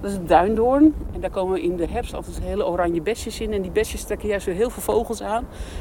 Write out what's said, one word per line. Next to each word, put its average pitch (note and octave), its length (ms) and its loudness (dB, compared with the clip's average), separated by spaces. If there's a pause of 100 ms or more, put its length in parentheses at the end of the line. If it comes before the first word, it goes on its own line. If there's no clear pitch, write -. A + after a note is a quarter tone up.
Dat G3+ 100 -4
is G3 60 -4
het F3 100 -6
duindoorn. A3+ 680 6 (180)
En F3 80 -6
daar F3+ 80 -4
komen F#3 320 -2
in F3 140 0
de E3+ 120 -2
herfst - 260 -6
altijd - 260 -8
hele F#3 260 -2
oranje E3+ 360 0
besjes A3 380 -6
in. G#3+ 140 -4
En G3+ 80 0
die F#3 100 -6
besjes G#3 320 -2
trekken G#3 240 -4
juist G3+ 180 -2
weer F#3 100 -2
heel A3+ 140 0
veel G#3 120 -10
vogels G#3+ 400 0
aan. G#3+ 260 -2 (340)